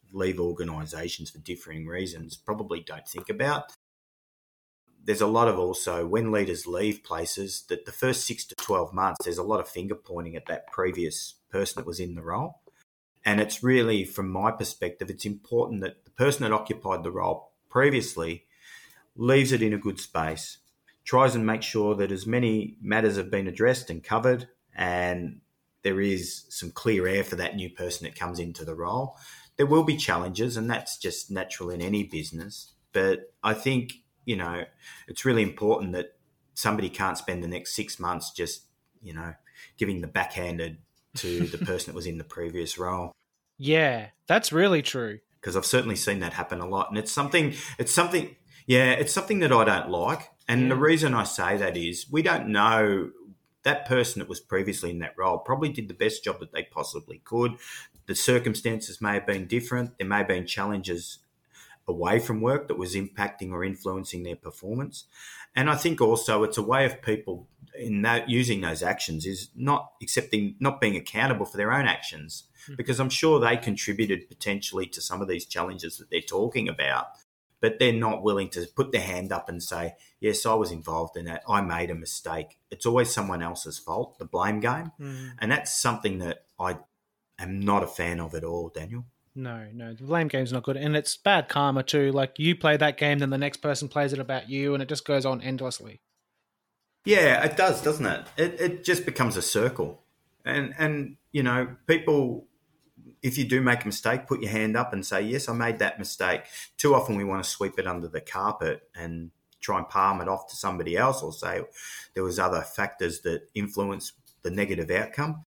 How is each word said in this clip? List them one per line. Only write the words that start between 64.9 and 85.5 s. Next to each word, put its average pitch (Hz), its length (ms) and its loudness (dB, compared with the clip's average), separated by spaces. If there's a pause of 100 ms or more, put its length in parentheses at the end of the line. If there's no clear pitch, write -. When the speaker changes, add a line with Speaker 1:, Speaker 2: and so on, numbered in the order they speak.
Speaker 1:
And 139 140 2
I 147 60 4
think 160 240 0
also 113 440 6
it's 107 140 0
a 110 60 -2
way 131 220 4
of - 160 -2
people 104 480 -4 (280)
in 110 260 0
that, 117 260 2
using 120 320 2
those 80 200 -2
actions 82 440 -2
is 95 300 -6
not 135 360 0 (100)
accepting, 107 580 0
not 135 200 0
being 104 160 2
accountable 107 500 0
for - 120 -8
their 104 160 2
own 135 140 2
actions, 80 560 -4 (240)
Speaker 2:
Mm. 139 100 -12
Speaker 1:
because 123 220 0
I'm 131 100 2
sure 156 300 6
they 117 180 6
contributed 101 720 -2
potentially 98 600 -4
to - 140 -12
some 92 200 -4
of 95 60 -4
these 87 180 -4
challenges 87 520 -6
that - 120 -20
they're 85 120 0
talking 110 480 0
about, 67 380 -2 (540)
but 110 180 2
they're 123 140 6
not 110 280 -2
willing 98 280 2
to 87 260 -6
put - 160 0
their 104 100 2
hand 92 300 -4
up 87 180 -4
and 85 120 -8
say, 85 340 -6 (240)
"Yes, 104 260 0
I 113 80 4
was 101 180 2
involved 82 460 -6
in 85 100 -8
it. 82 200 -8
I 101 140 4
made 87 280 -2
a 82 60 -4
mistake." 82 640 -8 (100)
It's - 160 -10
always 120 260 4
someone 95 300 -2
else's 85 380 -8
fault, 90 400 -6
the - 60 -10
blame 101 340 0
game. 147 400 -2
Speaker 2:
Mm. 131 400 -12
Speaker 1:
And 113 120 0